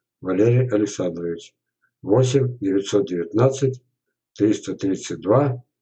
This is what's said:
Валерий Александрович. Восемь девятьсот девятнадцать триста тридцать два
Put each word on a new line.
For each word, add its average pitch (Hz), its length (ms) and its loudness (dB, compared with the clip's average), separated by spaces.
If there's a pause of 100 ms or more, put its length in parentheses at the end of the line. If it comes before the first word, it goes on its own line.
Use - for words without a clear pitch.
(220)
Валерий 113 480 2
Александрович. 87 840 -4 (480)
Восемь 123 560 2
девятьсот 98 480 0
девятнадцать 117 760 0 (520)
триста 101 400 0
тридцать 90 440 -6
два 123 440 0 (180)